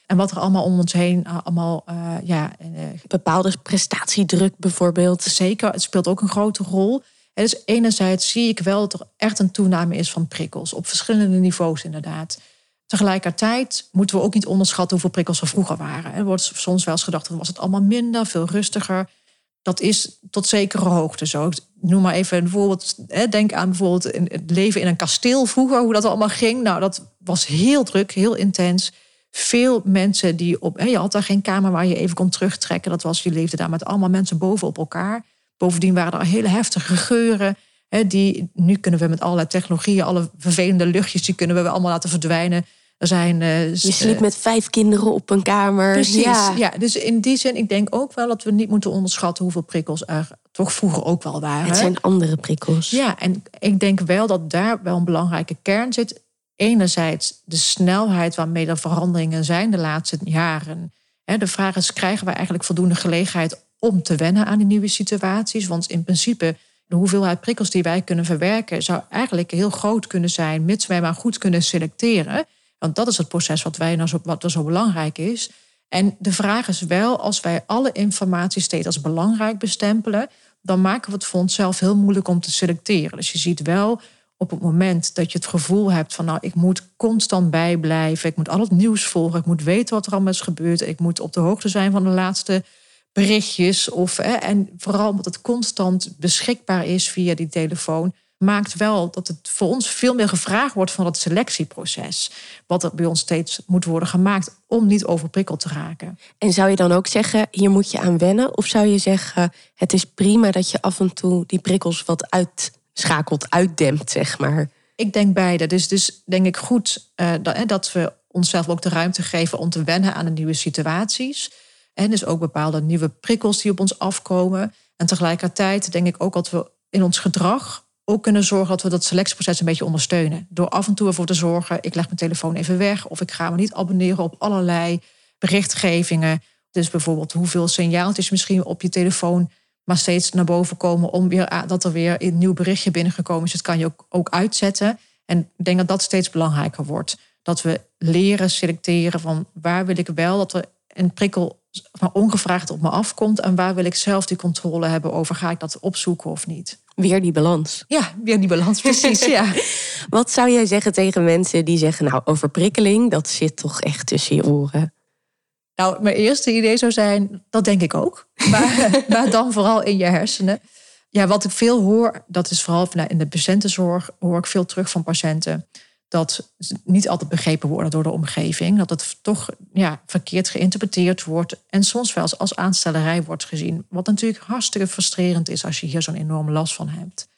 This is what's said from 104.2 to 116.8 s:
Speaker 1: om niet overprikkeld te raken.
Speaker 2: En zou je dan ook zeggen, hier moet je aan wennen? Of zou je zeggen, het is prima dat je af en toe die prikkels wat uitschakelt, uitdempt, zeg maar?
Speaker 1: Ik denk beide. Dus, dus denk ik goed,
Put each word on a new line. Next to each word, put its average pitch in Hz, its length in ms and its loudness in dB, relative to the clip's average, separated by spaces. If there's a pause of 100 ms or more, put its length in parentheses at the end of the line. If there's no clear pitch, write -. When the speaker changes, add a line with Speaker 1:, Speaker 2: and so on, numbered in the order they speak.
Speaker 1:
om 220 200 4
niet 202 180 4
overprikkeld 170 540 -2
te 165 100 -6
raken. 160 500 -10 (180)
Speaker 2:
En 196 160 2
zou 196 160 4
je 196 60 4
dan 175 160 4
ook 180 160 2
zeggen, 214 440 0
hier 196 180 2
moet 196 220 4
je - 80 -4
aan 175 180 2
wennen? 202 400 2
Of 208 80 0
zou 214 220 2
je 202 100 4
zeggen, 185 540 0 (240)
het - 180 0
is 185 100 2
prima 208 480 4
dat 185 200 0
je - 100 -4
af 190 180 -2
en 185 140 2
toe 180 340 0
die 180 120 -2
prikkels 175 440 -2
wat - 280 -4
uitschakelt, - 1160 -4
uitdempt, 156 640 0
zeg - 280 -4
maar? 147 300 0 (260)
Speaker 1:
Ik 214 180 -4
denk 202 200 4
beide. 175 340 2
Dus, 180 200 0
dus - 380 -2
denk 185 200 2
ik 180 120 0
goed, - 580 -2